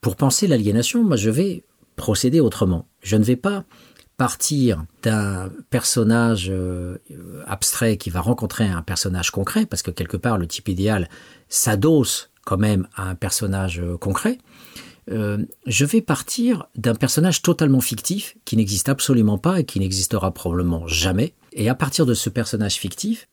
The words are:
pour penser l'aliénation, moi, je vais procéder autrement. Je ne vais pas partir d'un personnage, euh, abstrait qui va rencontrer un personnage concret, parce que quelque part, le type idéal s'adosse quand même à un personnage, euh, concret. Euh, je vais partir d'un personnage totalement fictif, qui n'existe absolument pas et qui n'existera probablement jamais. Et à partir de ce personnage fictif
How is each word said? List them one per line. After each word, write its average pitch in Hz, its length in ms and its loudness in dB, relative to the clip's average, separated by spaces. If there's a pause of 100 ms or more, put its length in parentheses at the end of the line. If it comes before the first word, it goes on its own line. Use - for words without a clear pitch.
pour 101 160 -2
penser 139 300 2
l'aliénation, 117 580 2
moi, 170 120 4
je 107 120 2
vais 175 340 0 (320)
procéder 127 460 2
autrement. 92 460 2 (160)
Je 101 120 -2
ne 107 80 6
vais 123 140 4
pas 196 260 -2 (540)
partir 123 680 0 (200)
d'un 101 440 0 (220)
personnage, 117 800 2
euh, 90 480 -4 (480)
abstrait 107 500 0
qui - 140 -6
va 85 100 -2
rencontrer 113 440 0
un 90 180 -2
personnage 90 480 -2
concret, 214 340 0
parce - 180 -6
que 92 100 -6
quelque - 240 -6
part, 110 220 0
le 85 100 -2
type - 200 -8
idéal 95 400 0 (400)
s'adosse 120 840 2 (140)
quand 92 140 -2
même 101 380 2
à 95 120 -4
un 92 60 -4
personnage, 95 640 -2
euh, 87 180 -4
concret. 220 420 -2 (720)
Euh, 104 340 -2 (220)
je 123 180 0
vais 214 160 2
partir 233 680 -2 (100)
d'un 113 180 0
personnage - 480 2
totalement 151 380 4
fictif, - 640 -4
qui - 120 -2
n'existe 101 320 0
absolument 117 500 2
pas 180 220 2
et 135 40 2
qui - 140 -4
n'existera 95 540 0
probablement 85 560 -2
jamais. 92 460 0 (180)
Et 107 160 0
à 127 60 2
partir 151 320 0
de 123 80 4
ce - 160 -2
personnage 107 440 -2
fictif - 580 -6